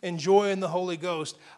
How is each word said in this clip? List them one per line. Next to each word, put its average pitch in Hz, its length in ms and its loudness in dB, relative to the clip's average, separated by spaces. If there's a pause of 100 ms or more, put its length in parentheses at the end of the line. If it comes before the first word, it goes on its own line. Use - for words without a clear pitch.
and 175 160 -4
joy 196 300 4
in 190 100 -2
the 185 80 -2
Holy 175 300 -4
Ghost, 160 400 -6 (200)